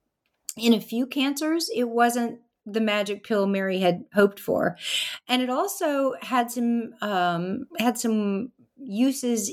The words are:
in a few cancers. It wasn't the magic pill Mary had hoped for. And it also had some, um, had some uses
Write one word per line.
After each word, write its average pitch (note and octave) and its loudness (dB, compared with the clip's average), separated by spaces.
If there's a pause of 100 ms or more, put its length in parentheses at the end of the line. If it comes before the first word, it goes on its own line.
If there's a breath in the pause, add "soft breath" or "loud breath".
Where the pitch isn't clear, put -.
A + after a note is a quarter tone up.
(560)
in A#3 4
a G#3+ 4
few A#3+ -4
cancers. D4 -2
It A#3+ 0
wasn't A#3 2 (240)
the G#3+ -4
magic G3+ 0
pill G3+ 2
Mary F#3+ 0
had F3 2 (100)
hoped G3+ 4
for. - 0 (500 loud breath)
And B3+ 2
it B3 -2
also C#4+ 0
had A#3+ 0
some, A#3 -2
um, F#3 -2 (120)
had A3+ 2
some G#3+ 0 (280)
uses A#3+ 0